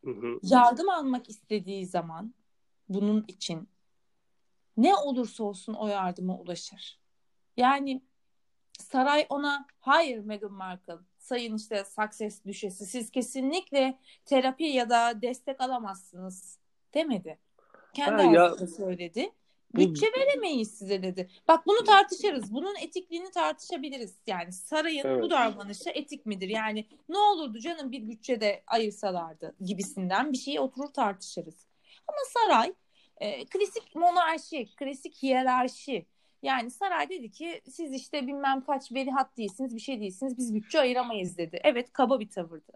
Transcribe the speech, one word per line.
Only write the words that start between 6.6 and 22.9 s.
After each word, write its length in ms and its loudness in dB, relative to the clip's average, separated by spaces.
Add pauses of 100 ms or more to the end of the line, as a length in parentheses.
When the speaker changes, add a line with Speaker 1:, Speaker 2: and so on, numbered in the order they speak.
Speaker 2:
Yani 440 2 (760)
saray 500 2
ona, 380 -2 (120)
"Hayır 400 2
Meghan 340 -8
Markle, 400 -12 (240)
sayın 400 -4
işte 280 -4
success 600 -6
düşesi, 400 -8
siz 260 -8
kesinlikle 880 -2 (260)
terapi 380 2
ya 260 0
da 320 4
destek 400 -6
alamazsınız." 1000 -8 (340)
demedi. 460 -2 (540)
Kendi 280 2
Speaker 1:
Ha, 100 10
ya, 140 10
Speaker 2:
ağzıyla 220 0
söyledi. 640 -6 (420)
Speaker 1:
bu 60 2
Speaker 2:
"Bütçe 260 6
veremeyiz 720 2
size." 260 -4
dedi. 260 -6 (180)
Bak 200 6
bunu 120 6
Speaker 1:
Hı. 60 0
Speaker 2:
tartışırız. 680 6
Bunun 220 -4
etikliğini 560 -10